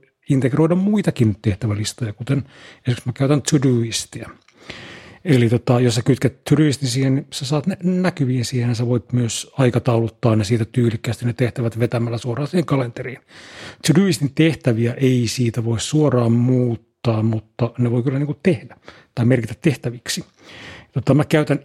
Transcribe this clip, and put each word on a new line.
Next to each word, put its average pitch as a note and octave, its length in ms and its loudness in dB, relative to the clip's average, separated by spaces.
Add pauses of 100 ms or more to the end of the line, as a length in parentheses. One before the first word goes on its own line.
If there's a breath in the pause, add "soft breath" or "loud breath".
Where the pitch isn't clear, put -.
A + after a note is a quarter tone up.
(300)
integroida C#3+ 460 2
muitakin F#3 680 2
tehtävälistoja, G#2 720 -4
kuten C3+ 240 -4 (440 loud breath)
esimerkiksi - 280 -4
mä A#2 40 -6
käytän C#3+ 280 2 (100)
Todoistia. A#2+ 800 -2 (960 loud breath)
Eli B2 240 4
tota, A#2+ 300 2
jos A#2+ 160 2
sä A#2+ 60 0
kytket - 480 0
Todoistin C#3+ 400 2
siihen, C3+ 260 0
niin C#3 180 -4
sä - 120 -8
saat C#3+ 220 -2
ne G3 160 -2
näkyviin E3+ 640 0
siihen, A#2+ 240 -2
ja A#2 60 0
sä A#2+ 120 -2
voit A#2+ 260 -2
myös A#2+ 440 -2
aikatauluttaa A#2 760 2
ne A2 80 2
siitä A2 220 0
tyylikkäästi A#2 600 -2
ne A#2 80 -2
tehtävät A2+ 460 -2
vetämällä A#2 380 -2
suoraan B2+ 300 -6
siihen E3+ 180 0
kalenteriin. B2+ 540 -4 (680 loud breath)
Todoistin D#3+ 480 2
tehtäviä A#2+ 580 0
ei B2+ 340 2
siitä A#2 380 -2
voi A2+ 140 -2
suoraan B2+ 520 2
muuttaa, A#2+ 920 0
mutta A2+ 540 -2
ne A#2+ 140 0
voi A#2+ 120 0
kyllä C3+ 160 -2
niinku C#3+ 240 -4
tehdä D#3+ 320 0 (400 loud breath)
tai A#2 100 0
merkitä A#2+ 360 2
tehtäviksi. B2 640 -4 (680 loud breath)
Tota, C#3 220 0
mä D3 120 4
käytän D3 400 2